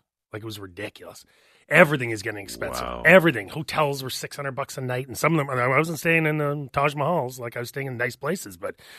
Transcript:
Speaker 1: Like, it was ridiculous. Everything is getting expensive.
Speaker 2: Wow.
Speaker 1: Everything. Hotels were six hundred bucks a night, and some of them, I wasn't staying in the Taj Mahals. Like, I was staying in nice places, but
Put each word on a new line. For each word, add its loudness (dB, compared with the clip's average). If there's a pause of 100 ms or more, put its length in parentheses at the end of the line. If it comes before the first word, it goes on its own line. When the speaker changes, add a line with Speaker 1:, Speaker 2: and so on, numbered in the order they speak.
(320)
Speaker 1:
Like, -10
it -12
was -10
ridiculous. -14 (440)
Everything 4
is -2
getting -6
expensive. -6
Speaker 2:
Wow. -6
Speaker 1:
Everything. 6
Hotels -2
were -8
six -8
hundred -8
bucks -8
a -6
night, -4
and -12
some 4
of 0
them, -4
I 2
wasn't 2
staying 4
in 2
the -2
Taj 2
Mahals. 0
Like, -8
I -4
was -6
staying -6
in -6
nice -2
places, -6
but -8 (240)